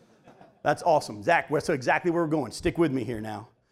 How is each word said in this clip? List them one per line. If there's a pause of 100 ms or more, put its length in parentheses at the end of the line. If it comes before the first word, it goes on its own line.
(640)
That's
awesome.
Zach,
that's
exactly
where
we're
going.
Stick
with
me
here
now. (240)